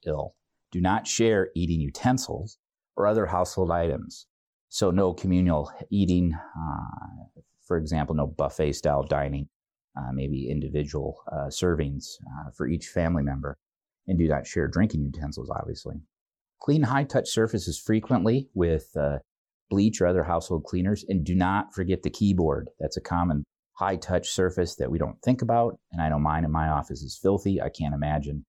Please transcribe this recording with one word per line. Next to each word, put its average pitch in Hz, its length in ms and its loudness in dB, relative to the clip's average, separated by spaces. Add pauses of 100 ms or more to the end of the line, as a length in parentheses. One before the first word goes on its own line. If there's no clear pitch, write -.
ill. 73 300 -4 (380)
Do 90 80 -2
not 95 260 2
share 110 480 2
eating 85 260 0
utensils - 800 -2 (380)
or 101 100 2
other 104 200 4
household 90 440 0
items. 85 560 -2 (420)
So 98 220 2
no 92 220 4
communal 90 580 2 (200)
eating, 90 440 4
uh, - 1080 -10 (220)
for 90 140 -2
example, 78 400 0
no 73 100 2
buffet 76 460 0
style 71 320 0
dining, 71 440 -2 (480)
uh, 65 160 -8
maybe 67 380 -4
individual, 73 800 -4
uh, 73 160 -4
servings, 73 680 -2 (120)
uh, 69 300 -14
for 65 100 -4
each 82 220 -2
family 85 340 0
member, 69 340 -4 (500)
and 92 120 0
do 82 80 4
not 71 200 0
share 76 200 0
drinking 82 360 0
utensils, 71 480 -6
obviously. - 460 -8 (640)
Clean 151 220 2
high 135 220 2
touch - 240 0
surfaces 110 500 0
frequently 110 760 2
with, 85 420 2
uh, 71 220 2 (500)
bleach 101 320 2
or 90 60 4
other 90 180 4
household 85 400 -2
cleaners, 95 440 -2
and 92 160 0
do 87 100 0
not 92 400 2
forget 90 280 -2
the 76 80 -2
keyboard. 85 600 2 (100)
That's 78 160 -4
a - 40 -4
common 85 440 0 (280)
high 95 240 -2
touch 90 320 -2
surface 90 480 0
that 65 140 -2
we 80 80 -2
don't - 240 -4
think 127 200 0
about, 117 360 2 (120)
and 85 120 -4
I 78 60 2
know 76 100 2
mine 76 260 2
in 76 80 0
my 80 160 2
office 71 340 -4
is 67 180 -12
filthy. 98 400 2
I - 100 -2
can't 73 240 -4
imagine 73 540 -4